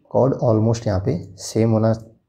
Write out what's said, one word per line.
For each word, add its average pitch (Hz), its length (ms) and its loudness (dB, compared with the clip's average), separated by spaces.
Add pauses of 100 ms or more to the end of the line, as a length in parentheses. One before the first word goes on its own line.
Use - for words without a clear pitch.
(100)
कोड 123 300 2
almost 113 460 2
यहाँ 98 140 -2
पे 123 160 -2 (240)
सेम 113 300 0
होना 110 220 2 (360)